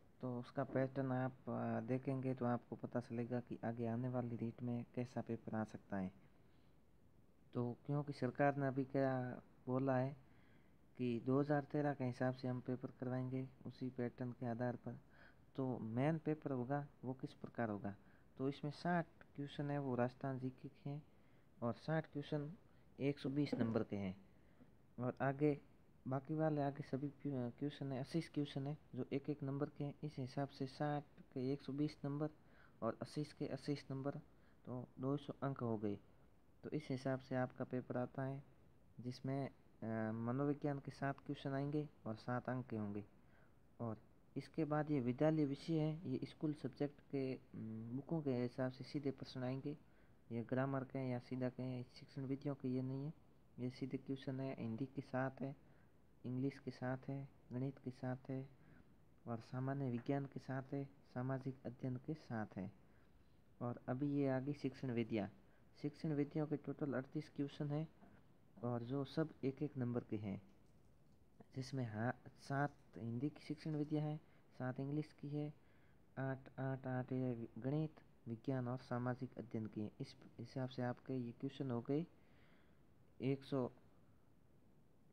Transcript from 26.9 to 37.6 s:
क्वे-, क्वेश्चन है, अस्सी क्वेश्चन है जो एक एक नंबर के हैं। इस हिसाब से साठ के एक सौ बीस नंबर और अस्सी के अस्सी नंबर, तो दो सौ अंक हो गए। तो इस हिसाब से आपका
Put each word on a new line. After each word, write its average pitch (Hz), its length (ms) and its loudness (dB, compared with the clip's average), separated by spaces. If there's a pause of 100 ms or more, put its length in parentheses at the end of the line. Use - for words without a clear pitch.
क्वे-, 127 500 -2
क्वेश्चन 143 320 -2
है, 127 80 -2
अस्सी 160 220 0
क्वेश्चन 143 460 -2
है 151 100 -2 (180)
जो 127 180 0
एक 139 160 0
एक 147 140 -2
नंबर 143 260 0
के - 140 -4
हैं। 143 100 -4 (100)
इस 151 160 -4
हिसाब 135 300 -2
से - 180 -4
साठ 147 360 0
के - 500 -4
एक 139 80 -2
सौ 135 120 -4
बीस 151 320 0
नंबर 147 240 0 (520)
और 113 200 2
अस्सी - 220 -2
के - 240 -6
अस्सी - 260 -2
नंबर, 135 380 -2 (540)
तो 123 220 -6 (120)
दो 135 180 2
सौ - 160 -6 (100)
अंक 139 140 0
हो 117 200 2
गए। 104 220 0 (640)
तो - 60 -6
इस 151 200 -2
हिसाब 131 300 2
से 131 160 -4
आपका 127 300 0